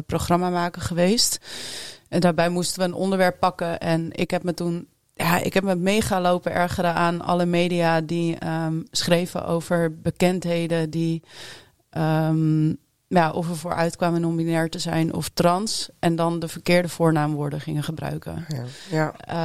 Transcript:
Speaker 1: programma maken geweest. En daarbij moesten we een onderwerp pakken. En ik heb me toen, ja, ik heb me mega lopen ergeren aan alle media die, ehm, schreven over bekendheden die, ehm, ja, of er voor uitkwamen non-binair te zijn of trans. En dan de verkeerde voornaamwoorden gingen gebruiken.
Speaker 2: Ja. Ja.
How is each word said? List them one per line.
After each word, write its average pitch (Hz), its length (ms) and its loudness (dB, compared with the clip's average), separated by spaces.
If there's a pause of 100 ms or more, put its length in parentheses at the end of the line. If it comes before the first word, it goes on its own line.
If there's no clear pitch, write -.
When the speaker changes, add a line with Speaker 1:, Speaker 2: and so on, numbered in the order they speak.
Speaker 1:
programma 175 440 0
maken 175 320 -2
geweest. 180 560 2 (720)
En 156 100 0
daarbij 170 300 4
moesten 175 300 -2
we 185 60 2
een 175 80 -2
onderwerp 185 460 2
pakken. 180 400 0
En 165 320 0
ik - 200 -2
heb 175 120 -2
me 180 100 -2
toen, 170 340 -4 (260)
ja, 170 240 2
ik - 160 -2
heb - 100 2
me 196 120 2
mega 190 460 2
lopen 180 300 2
ergeren 175 420 0
aan 170 280 0
alle 175 240 2
media 175 560 2
die, 165 340 -2
ehm, 160 460 -2 (100)
schreven - 540 0
over 170 560 0
bekendheden 170 880 0
die, 165 340 -2 (680)
ehm, 156 800 2 (400)
ja, 165 240 4
of 170 180 -4
er 175 80 -4
voor 160 160 -6
uitkwamen 170 480 0
non-binair 165 480 0
te 165 100 -8
zijn 160 340 0
of 156 160 -6
trans. 180 600 0 (100)
En 170 160 2
dan 170 240 0
de 165 80 -6
verkeerde 175 420 2
voornaamwoorden 151 720 0
gingen 151 220 -4
gebruiken. 160 640 -8
Speaker 2:
Ja. 135 160 -6 (260)
Ja. 156 240 0 (320)